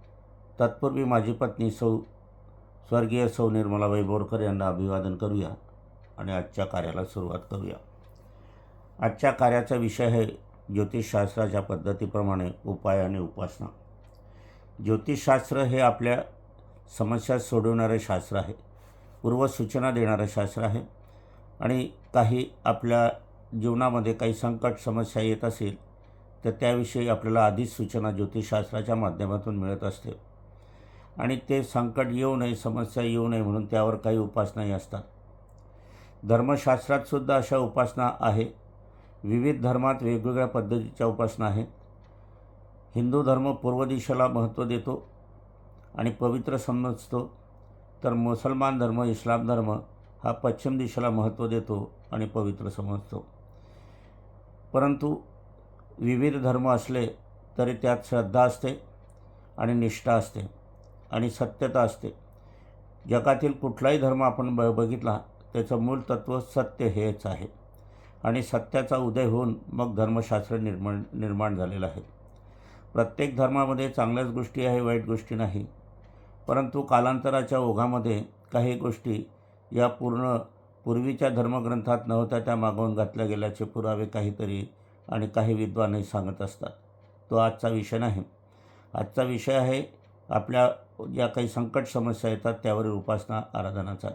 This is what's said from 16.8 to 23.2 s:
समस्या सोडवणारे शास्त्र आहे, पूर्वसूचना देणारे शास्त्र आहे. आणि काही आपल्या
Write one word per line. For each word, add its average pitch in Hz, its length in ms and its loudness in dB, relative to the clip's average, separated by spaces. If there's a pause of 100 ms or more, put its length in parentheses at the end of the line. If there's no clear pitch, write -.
समस्या 117 420 0
सोडवणारे 113 600 2
शास्त्र 101 380 -2
आहे, 98 160 -4 (680)
पूर्वसूचना 127 680 2
देणारे 107 360 2
शास्त्र 101 360 -2
आहे. 110 180 0 (800)
आणि 127 300 0 (240)
काही 123 320 4 (200)
आपल्या 117 440 4 (520)